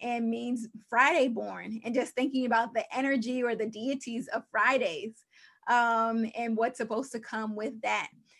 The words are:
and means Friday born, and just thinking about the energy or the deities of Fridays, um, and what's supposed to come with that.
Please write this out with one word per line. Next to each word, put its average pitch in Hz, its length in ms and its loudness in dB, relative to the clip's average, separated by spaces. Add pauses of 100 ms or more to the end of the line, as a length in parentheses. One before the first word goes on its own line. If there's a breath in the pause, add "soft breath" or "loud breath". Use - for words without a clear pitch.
and 233 260 0
means 233 400 -2 (220)
Friday 269 380 6
born, 208 560 -6
and 226 100 -4
just 262 200 0
thinking 262 320 0
about 233 280 2
the 226 100 0 (120)
energy 254 460 0
or 233 140 0
the 220 100 -2
deities 233 640 -4
of 226 220 -4
Fridays, 220 760 0 (440 soft breath)
um, 226 580 4 (100)
and 226 200 -2
what's 233 220 0
supposed 226 340 -4
to 226 80 -6
come 220 360 -6
with 220 260 -6
that. 208 260 -2 (320)